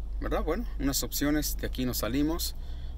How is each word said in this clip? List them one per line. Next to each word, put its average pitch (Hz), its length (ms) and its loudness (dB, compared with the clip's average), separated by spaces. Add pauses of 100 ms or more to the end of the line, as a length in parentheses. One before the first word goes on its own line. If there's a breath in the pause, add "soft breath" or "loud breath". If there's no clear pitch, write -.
(200)
¿verdad? 151 220 0
Bueno, 170 220 0 (160)
unas 135 220 2
opciones. 143 560 2
De 113 80 -2
aquí 127 180 0
nos 120 140 0
salimos, 147 580 0 (420 loud breath)